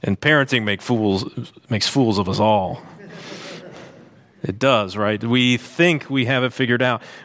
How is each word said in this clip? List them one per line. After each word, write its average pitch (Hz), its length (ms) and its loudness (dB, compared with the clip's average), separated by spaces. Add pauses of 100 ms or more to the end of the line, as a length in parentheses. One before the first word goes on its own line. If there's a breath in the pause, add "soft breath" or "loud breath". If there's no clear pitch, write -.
And 101 160 -2
parenting 139 440 2
make 101 180 -2
fools, 107 680 -2 (180)
makes 107 180 -2
fools 113 300 2
of 95 120 0
us 95 100 -2
all. 104 420 2 (1600 loud breath)
It 95 160 -6
does, 107 380 2
right? 104 260 0
We 123 340 2
think 170 520 0
we 135 160 0
have 127 180 0
it 123 100 -2
figured 123 280 0
out. 123 200 0 (240 loud breath)